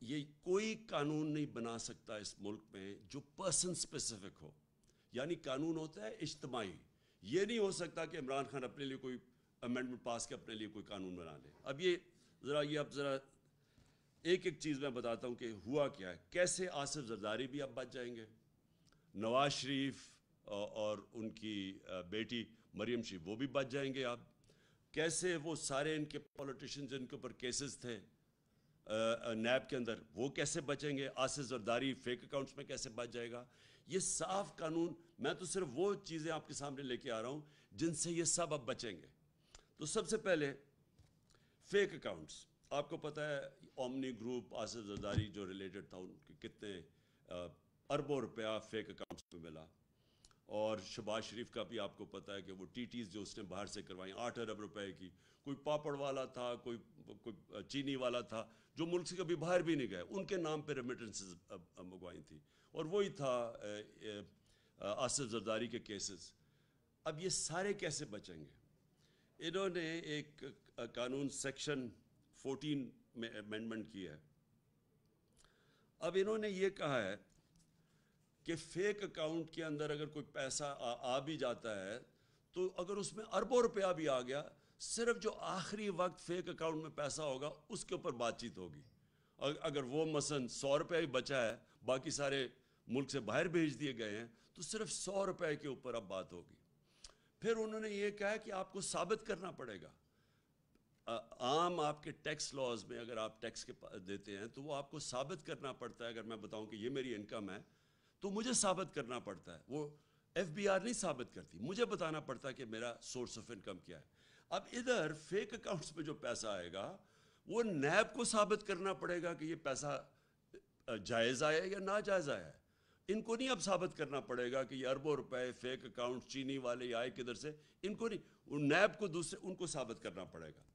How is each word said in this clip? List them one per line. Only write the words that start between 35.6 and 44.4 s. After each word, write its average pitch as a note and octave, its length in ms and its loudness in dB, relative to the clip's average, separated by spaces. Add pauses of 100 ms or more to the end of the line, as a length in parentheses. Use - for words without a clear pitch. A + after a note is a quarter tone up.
वो F3+ 280 2
चीज़ें D#3+ 360 -4
आपके D3+ 220 -4
सामने C#3 300 -4
लेके B2 260 -2
आ A2+ 100 2
रहा A#2+ 120 0
हूँ D3+ 200 -6 (220)
जिनसे E3 380 2
ये E3 140 4
सब D#3+ 280 4
अब C3 120 0
बचेंगे। G#2+ 440 -4 (680)
तो D#3 60 -6
सबसे G#3 320 2
पहले D#3 340 4 (1120)
फेक G3 280 4
अकाउंट्स, F2+ 540 -6 (260)
आपको D3 240 0
पता D3+ 240 -4
है C#3+ 360 -2 (200)
ओमनी C3 340 0
ग्रुप, A#2+ 420 -4